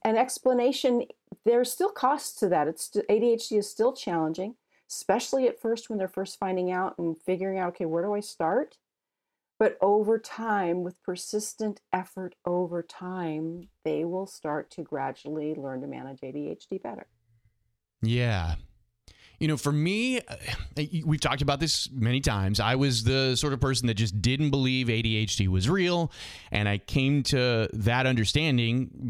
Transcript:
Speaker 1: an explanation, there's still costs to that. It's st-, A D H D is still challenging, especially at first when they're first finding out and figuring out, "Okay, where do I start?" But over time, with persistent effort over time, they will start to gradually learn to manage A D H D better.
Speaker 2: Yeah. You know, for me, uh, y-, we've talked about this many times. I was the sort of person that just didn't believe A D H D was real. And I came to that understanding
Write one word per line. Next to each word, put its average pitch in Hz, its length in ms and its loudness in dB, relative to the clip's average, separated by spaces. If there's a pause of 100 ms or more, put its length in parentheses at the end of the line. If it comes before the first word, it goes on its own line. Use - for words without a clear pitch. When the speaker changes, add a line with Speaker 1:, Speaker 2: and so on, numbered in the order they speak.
Speaker 1:
an 220 100 2
explanation, 247 920 2 (400)
there's 240 260 4
still 392 200 0
costs 285 480 -2
to 202 100 2
that. 151 180 2
It's 165 160 -6
st-, - 260 -4
A 214 100 6
D 240 140 4
H 226 160 -4
D 214 80 2
is 202 120 0
still 233 220 2
challenging, 170 640 -4 (340)
especially 247 580 0
at 233 120 -2
first 226 300 -2
when 214 80 -4
they're 190 100 -2
first 190 320 -6
finding 185 320 -2
out 185 260 -4
and 165 200 -4
figuring 190 420 -2
out, 175 100 -2
"Okay, 175 160 -6
where 165 180 0
do 208 100 -2
I 208 80 -2
start?" 208 560 -2 (840)
But - 220 2
over 208 360 4
time, 202 640 -2
with 175 200 -10
persistent 208 800 -6 (100)
effort 185 440 -6 (100)
over 175 360 -2
time, 170 840 -8 (160)
they 156 220 -2
will 185 220 -4
start - 440 -6
to - 100 -12
gradually 147 720 -6
learn 135 260 -8
to 135 60 -10
manage 131 360 -12
A 131 80 -10
D 147 160 -8
H 165 220 -12
D 190 80 -6
better. - 300 -12 (920)
Speaker 2:
Yeah. 110 540 0 (840)
You 156 80 0
know, 156 100 2
for 143 140 0
me, 208 480 0
uh, - 160 -12 (420)
y-, 151 280 -2
we've 156 140 2
talked 135 220 0
about 139 180 0
this - 320 -2
many 127 300 0
times. 101 380 2
I 113 160 4
was 131 280 2
the 131 320 4
sort 143 160 0
of 131 80 -2
person 123 280 2
that 113 80 2
just 104 260 0
didn't 139 300 2
believe 131 380 2
A 113 120 2
D 110 160 2
H 107 200 0
D 98 100 4
was 92 220 4
real. 175 420 2 (400)
And 104 180 0
I 101 80 0
came 139 460 2
to 123 500 2
that 117 320 2
understanding 127 840 2 (200)